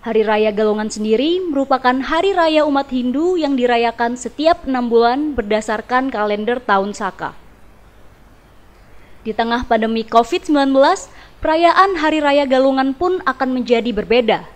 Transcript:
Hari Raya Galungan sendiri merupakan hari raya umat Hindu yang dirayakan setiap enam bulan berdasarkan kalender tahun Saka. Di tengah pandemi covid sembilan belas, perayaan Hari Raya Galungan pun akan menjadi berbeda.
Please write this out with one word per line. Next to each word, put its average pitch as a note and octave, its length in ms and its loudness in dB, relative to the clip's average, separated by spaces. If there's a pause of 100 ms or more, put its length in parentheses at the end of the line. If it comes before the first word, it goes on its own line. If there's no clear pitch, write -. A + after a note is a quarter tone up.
Hari A3 160 0
Raya G#3+ 320 2
Galungan G#3+ 400 -2
sendiri A#3 480 0
merupakan C4+ 640 0
hari F4 320 0
raya D#4 320 2
umat C#4 240 -2
Hindu C#4 480 -2
yang C#4 160 0
dirayakan A#3+ 640 0
setiap D#4 480 -2
enam B3 240 -2
bulan A#3+ 400 2
berdasarkan A#3 800 -2
kalender G#3+ 480 -2
tahun D4 320 0
Saka. F#3 400 -8 (1900)
Di A3 80 -8
tengah A#3 320 -2
pandemi A3+ 400 0
covid A#3 400 0
sembilan C#4 320 2
belas, D#4 320 2 (320)
perayaan E4+ 560 2
Hari D#4 240 0
Raya C#4+ 240 2
Galungan C4+ 480 2
pun F4+ 320 -2
akan C4 320 -2
menjadi A#3 400 0
berbeda. G#3+ 480 0 (120)